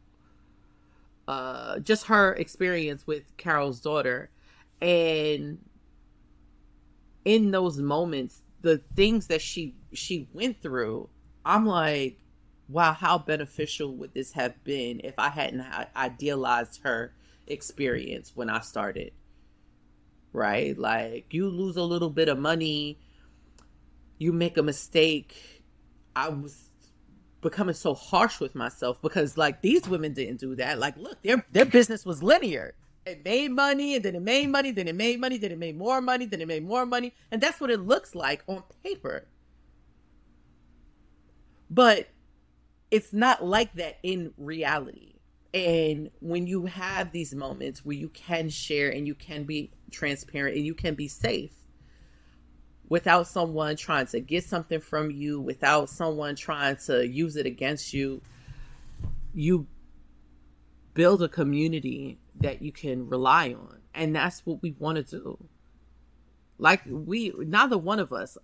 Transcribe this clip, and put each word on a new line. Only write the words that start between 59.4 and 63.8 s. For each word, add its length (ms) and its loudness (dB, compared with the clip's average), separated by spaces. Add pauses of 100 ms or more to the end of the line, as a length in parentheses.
build 300 6
a 60 2
community 880 -2 (240)
that 200 -4
you 100 -8
can 360 -6
rely 460 4
on. 260 -20 (140)